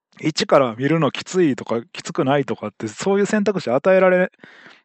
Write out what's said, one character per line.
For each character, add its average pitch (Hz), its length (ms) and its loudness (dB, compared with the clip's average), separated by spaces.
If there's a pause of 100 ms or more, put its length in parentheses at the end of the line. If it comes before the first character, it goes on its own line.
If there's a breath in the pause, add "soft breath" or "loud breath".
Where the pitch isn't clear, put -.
(220)
一 - 260 -4
か 151 120 4
ら 123 160 0
見 131 120 -4
る 160 120 2
の 143 120 0
き - 120 -12
つ 185 200 0
い 139 120 2
と 113 100 -12
か、 117 180 -4
き - 200 -18
つ - 100 -12
く 160 100 -2
な 135 140 2
い 139 80 -2
と 110 100 -6
か - 120 -12
っ 104 40 -10
て、 - 160 -10
そ 190 280 -2
う 202 40 0
い 202 40 2
う - 20 2
選 214 180 0
択 196 160 0
肢 - 100 -6
与 143 240 2
え 185 60 6
ら 185 100 4
れ 185 220 2 (540 loud breath)